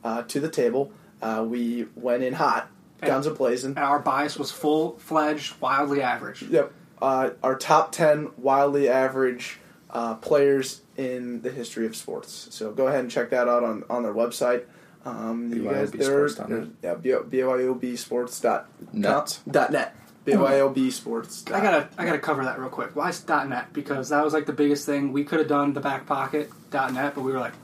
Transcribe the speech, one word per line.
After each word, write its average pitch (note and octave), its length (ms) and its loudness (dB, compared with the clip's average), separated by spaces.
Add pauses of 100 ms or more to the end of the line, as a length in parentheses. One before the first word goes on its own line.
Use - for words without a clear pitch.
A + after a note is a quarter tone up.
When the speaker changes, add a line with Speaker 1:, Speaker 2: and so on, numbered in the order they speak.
Speaker 1:
uh, A#2 180 -2
to C#3 160 -4
the D3+ 100 -2
table. C3+ 440 0 (280)
Uh, A2+ 240 -2
we A#2+ 500 -2
went B2 280 0
in B2+ 120 -2
hot, C#3 340 2 (320)
Speaker 2:
And D3+ 100 0
Speaker 1:
guns C3+ 160 0
a D#3 40 -2
blazing. B2+ 400 0
Speaker 2:
And C#3+ 80 -6
our C#3+ 200 2
bias C#3+ 400 0
was C#3 120 -4
full-fledged, D3+ 1080 0
wildly C#3 420 2
average. B2+ 420 -4
Speaker 1:
Yep. C#3+ 280 2 (300)
Uh, C3 300 2 (120)
our C3 140 2
top - 340 4
ten D3+ 460 2
wildly C#3 500 4
average, C3 720 0 (300)
uh, A#2 260 -4
players C#3 680 2 (120)
in B2 460 -6
the B2+ 80 -6
history A#2 360 -6
of A2 120 -6
sports. - 540 -12
So G#2+ 200 -8
go C3 160 2
ahead C3+ 140 2
and A#2+ 100 -6
check A#2+ 200 -2
that B2 180 2
out A#2+ 160 4
on, A2 240 -4
on A#2+ 140 -2
their G#2 100 -4
website. A#2+ 500 0 (420)
Um, A#2 480 -6
you A2 100 -4
guys, G#2 280 -2
there, - 80 -10
Speaker 3:
B C3+ 60 2
Y C#3 60 2
O C#3+ 160 4
B - 80 -4
sports - 0 -
dot - 140 -10
net. A2+ 180 -4 (160)
Speaker 1:
yeah, F2 120 -2
B-, B2+ 200 0 (140)
B B2+ 140 2
Y B2+ 200 2
O B2+ 100 0
B B2 220 -4
sports A#2+ 460 -6
dot A2 260 0 (240)
com. G#2+ 100 -2
Speaker 3:
Net. G#2 380 0 (100)
Speaker 1:
Dot C#3 220 2
net. - 240 -2 (300)
B - 100 4
Y C#3 240 6
O C3+ 100 6
B C3 220 2
sports - 560 -8
Speaker 2:
I - 140 0
gotta, E3+ 260 4 (100)
I F3 80 -4
gotta D#3 140 0
cover C#3 240 -2
that B2+ 160 -4
real C3 100 -8
quick. - 280 -8
Why D#3+ 120 0
is E3 120 -8
dot D3 260 0
net? B2 240 -6
Because C3+ 380 -6
that D3 160 4
was, D3+ 80 2
like, D3 120 0
the D3 80 -4
biggest C#3+ 320 2
thing. C#3+ 280 0
We C#3+ 100 0
coulda D#3 220 2
done C#3+ 280 2
the C#3+ 60 -4
Back C#3 260 -4
Pocket C#3+ 460 -2 (180)
dot C3 240 0
net, C#3+ 220 -2
but C#3+ 60 -6
we C3 100 -2
were C3 80 -2
like A#2 140 -6 (100)